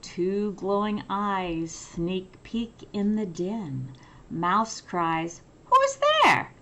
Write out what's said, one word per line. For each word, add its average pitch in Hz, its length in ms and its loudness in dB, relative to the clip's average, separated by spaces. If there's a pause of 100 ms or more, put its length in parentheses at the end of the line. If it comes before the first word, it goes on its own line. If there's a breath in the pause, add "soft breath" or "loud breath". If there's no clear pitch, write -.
Two 196 560 -2
glowing 202 520 0
eyes 185 600 -2
sneak 185 720 -6
peek - 480 -8
in 208 240 0
the 214 100 0
den. 170 680 -6 (360 loud breath)
Mouse 180 520 0
cries, 165 600 -2 (300)
Who's 539 260 6 (280)
there? - 260 4 (100)